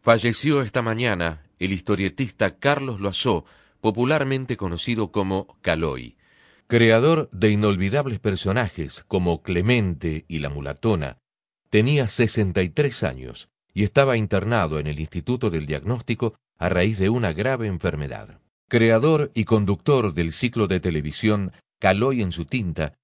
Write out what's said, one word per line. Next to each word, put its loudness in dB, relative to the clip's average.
Falleció 2
esta -2
mañana -2
el 0
historietista -2
Carlos -2
Loazó, -2
popularmente 0
conocido -4
como -4
Caloi. -2
Creador 4
de 4
inolvidables 0
personajes -2
como 0
Clemente 0
y -6
la -6
Mulatona, -4
tenía 2
sesenta 0
y -2
tres -2
años -8
y 0
estaba 2
internado 0
en -4
el -4
Instituto -4
del -4
Diagnóstico -4
a -2
raíz 2
de 2
una 0
grave -2
enfermedad. -6
Creador 4
y -2
conductor 2
del -2
ciclo -2
de 0
televisión -2
Caloi 2
en -2
su -6
tinta -4